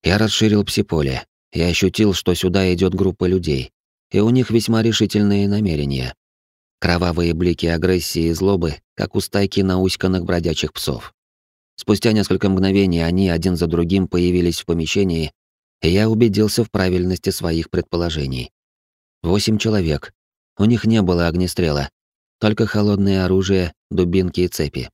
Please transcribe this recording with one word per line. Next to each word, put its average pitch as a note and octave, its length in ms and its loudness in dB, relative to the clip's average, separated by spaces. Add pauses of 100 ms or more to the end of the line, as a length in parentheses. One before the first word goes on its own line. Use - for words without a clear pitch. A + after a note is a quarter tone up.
Я F2+ 160 2
расширил G#2 460 2
псиполе D2 600 -2 (260)
и D#2+ 80 -4
ощутил, F#2 520 2
что F2+ 220 -2
сюда F#2 380 2
идет F2+ 220 2
группа F#2 320 0
людей, D#2+ 460 -2 (380)
и G2 100 0
у A2 100 2
них B2 200 2
весьма A2+ 320 2
решительные G#2 680 2
намерения. D2 680 -2 (640)
Кровавые E2+ 560 0
блики E2+ 320 0
агрессии E2+ 580 0
и E2 80 0
злобы, E2+ 440 0 (180)
как G2 220 -6
у G2+ 40 0
стайки G2+ 400 -2
науськанных F#2 640 0
бродячих E2+ 480 -2
псов. - 420 -8 (600)
Спустя A2 360 0
несколько G2 360 0
мгновений F#2+ 520 2
они F2+ 300 0
один E2+ 260 0
за E2+ 100 0
другим F2 420 0
появились F2 520 0
в - 60 -14
помещении, E2 680 -2 (500)
и E2 60 2
я G#2 200 2
убедился G#2+ 560 2
в - 60 -8
правильности F2+ 600 0
своих E2 400 -4
предположений. D#2 800 -4 (720)
Восемь G#2 360 0
человек. F2+ 540 -2 (460)
У G2+ 60 2
них A2+ 200 2
не A2 180 4
было F2 240 2
огнестрела, E2 640 -2 (500)
только G#2+ 260 0
холодное G2 580 0
оружие, F#2 480 0 (180)
дубинки F2+ 500 0
и F2+ 80 2
цепи. C#2 460 -6